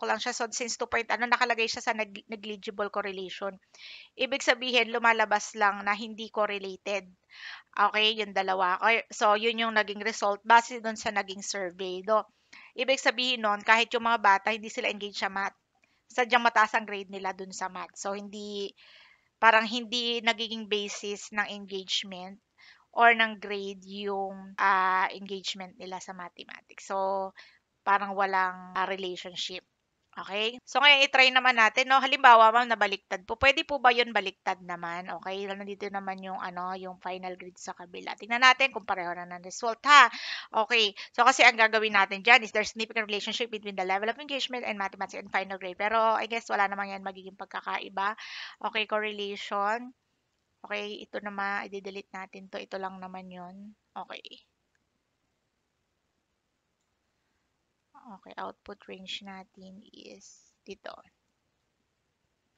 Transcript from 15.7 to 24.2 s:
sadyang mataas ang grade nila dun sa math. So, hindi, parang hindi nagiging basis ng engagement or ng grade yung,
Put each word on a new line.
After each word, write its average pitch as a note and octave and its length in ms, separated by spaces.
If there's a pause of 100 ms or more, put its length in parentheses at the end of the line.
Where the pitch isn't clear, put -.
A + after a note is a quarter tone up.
sadyang A#3+ 360
mataas A3 320
ang A3 120
grade G3+ 240
nila F#3+ 240
dun F#3+ 160
sa F#3+ 160
math. F3+ 320
So, G3 160
hindi, G#3 560 (720)
parang A3+ 240
hindi A#3 560
nagiging A3 480
basis G3+ 640
ng G#2 160
engagement F#3+ 880 (520)
or A#3 240
ng A3 240
grade G3 480
yung, G3 720